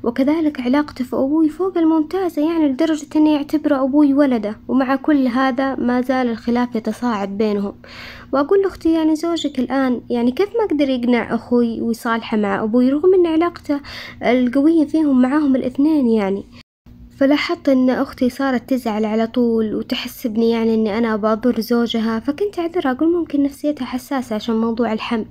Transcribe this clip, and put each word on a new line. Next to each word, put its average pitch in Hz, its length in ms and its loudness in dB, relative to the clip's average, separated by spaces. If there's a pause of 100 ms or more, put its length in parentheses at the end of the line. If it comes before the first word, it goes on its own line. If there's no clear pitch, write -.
وكذلك 294 580 0
علاقته 254 440 -2
في 247 120 -6
أبوي 302 320 2
فوق 359 300 -2
الممتازة، 320 760 0
يعني 320 160 2
لدرجة 302 380 0 (100)
إنه 311 140 4
يعتبره 294 540 0
أبوي 277 300 4
ولده. 247 420 0 (120)
ومع 262 280 2
كل 269 300 2
هذا 262 480 0
ما 247 260 0
زال 254 280 0
الخلاف 240 460 -2
يتصاعد 214 640 -4
بينهم. 202 340 0 (600)
وأقول 285 300 2
لأختي: 359 300 0
"يعني 320 240 2
زوجك 302 420 -4
الآن 254 420 0 (100)
يعني 240 220 0
كيف 381 160 0
ما 440 180 -2 (100)
قدر 277 120 2
يقنع 240 460 0
أخوي 233 460 0
ويصالحه 226 560 -2
مع 196 260 0
أبوي، 247 280 2
رغم 349 240 4
إن 359 120 6
علاقته 320 540 0 (420)
القوية 277 600 4
فيهم 285 380 2
معاهم 269 340 2
الاثنين 277 520 2
يعني؟" 202 360 0 (720)
فلاحظت 294 520 0
إن 254 220 4
أختي 247 400 -2
صارت 262 400 -4
تزعل 220 340 -2
على 220 220 0
طول 226 480 0
وتحسبني 226 760 -2
يعني 226 240 0
إني 220 240 0
أنا 233 160 0
أبى 214 120 -4
أضر 226 340 0
زوجها، 226 600 -2
فكنت 330 380 -4
أعذرها 330 320 -2
أقول 311 220 0
ممكن 320 300 -2
نفسيتها 285 420 -4
حساسة 254 500 -6
عشان 220 200 -2
موضوع 226 380 0
الحمل. 220 380 -4